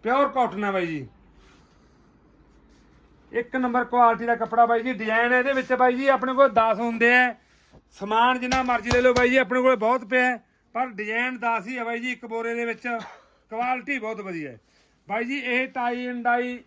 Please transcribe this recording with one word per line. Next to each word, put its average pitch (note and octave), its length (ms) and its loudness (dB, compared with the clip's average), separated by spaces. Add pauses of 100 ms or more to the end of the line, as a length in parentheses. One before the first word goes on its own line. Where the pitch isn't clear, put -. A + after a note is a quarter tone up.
ਪਿਓਰ C4+ 240 2
ਕਾਟਨ A#3 360 0
ਹੈ G3 80 0
ਬਾਈ F#3 160 0
ਜੀ, C#3+ 200 -8 (2250)
ਇੱਕ A#3+ 240 -4
ਨੰਬਰ B3 280 0
ਕੁਆਲਿਟੀ A#3+ 420 4
ਦਾ A#3 100 2
ਕੱਪੜਾ A#3 300 4
ਬਾਈ A#3 180 2
ਜੀ। B3+ 100 -4
ਡਿਜ਼ਾਈਨ A3+ 400 0
ਇਹਦੇ B3+ 200 2
ਵਿੱਚ B3+ 200 0
ਬਾਈ B3 220 4
ਜੀ C4+ 120 0
ਆਪਣੇ C4 260 2
ਕੋਲ C4+ 160 6
ਦਸ A3 300 2
ਹੁੰਦੇ A#3 360 2
ਆ, B3 180 4 (580)
ਸਮਾਨ A#3 480 0
ਜਿੰਨਾ B3+ 240 0
ਮਰਜ਼ੀ A#3+ 280 -2
ਲੈ B3 100 2
ਲਓ B3+ 120 4
ਬਾਈ B3 160 2
ਜੀ, C4 80 2
ਆਪਣੇ B3 240 0
ਕੋਲ C4 140 4
ਬਹੁਤ A#3 300 -2
ਪਿਆ B3 200 0
ਹੈ, B3 180 -2 (320)
ਪਰ B3+ 140 -4
ਡਿਜ਼ਾਈਨ A3+ 480 -6
ਦਸ A3+ 300 -2
ਹੀ B3+ 100 -8
ਹੈ A#3 60 -6
ਬਾਈ A#3 160 -6
ਜੀ B3 120 -6
ਇੱਕ A#3+ 140 -12
ਬੋਰੇ A3+ 300 -6
ਦੇ A#3 100 -4
ਵਿੱਚ, A3+ 220 -8 (640)
ਕੁਆਲਿਟੀ B3+ 480 -4
ਬਹੁਤ G#3+ 220 -8
ਵਧੀਆ E3 300 -10
ਹੈ A2 80 -20 (480)
ਬਾਈ A3 160 -4
ਜੀ। C4+ 160 -6
ਇਹ B3+ 300 -2
tie B3 420 -4
and A#3+ 160 -4
dye B3 400 0